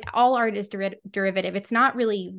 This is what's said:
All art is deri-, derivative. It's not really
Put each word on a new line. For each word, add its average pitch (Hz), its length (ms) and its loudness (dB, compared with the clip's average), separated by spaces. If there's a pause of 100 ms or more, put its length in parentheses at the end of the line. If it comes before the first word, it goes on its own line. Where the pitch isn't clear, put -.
(140)
All 247 220 6
art 226 200 2
is 202 140 -6
deri-, 196 300 -6 (100)
derivative. 190 460 0
It's 202 160 -6
not 247 240 2
really 208 440 -2